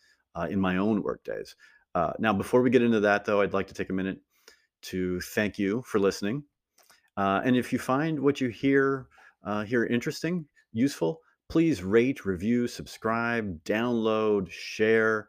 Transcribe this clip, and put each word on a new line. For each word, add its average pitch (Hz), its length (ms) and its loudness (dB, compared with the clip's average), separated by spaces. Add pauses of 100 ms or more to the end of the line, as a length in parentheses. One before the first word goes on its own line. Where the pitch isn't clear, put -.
(340)
uh, 85 160 -4
in 98 100 -2
my 92 180 2
own 101 260 2
work 64 200 -6
days. 55 320 -10 (380)
Uh, 82 240 0
now, 110 160 0
before 123 300 2
we 123 80 2
get 123 100 6
into 117 200 4
that, 101 240 4
though, 101 160 2
I'd 95 120 0
like 98 140 -2
to - 80 -18
take 95 160 -6
a - 20 -4
minute 92 260 -4 (600)
to 90 380 -4
thank 104 400 -4
you 104 260 0
for - 140 0
listening. 101 420 0 (760)
Uh, 98 260 0
and 127 140 2
if 120 160 -2
you 127 40 0
find 147 400 -2
what 139 220 0
you 131 80 -2
hear, 135 600 0 (360)
uh, 104 180 -4
hear 113 240 0
interesting, 143 600 -4 (260)
useful, 143 480 -2 (300)
please 160 340 2
rate, 117 420 2
review, 107 400 0
subscribe, 113 1000 -4
download, 110 840 0
share. 110 800 0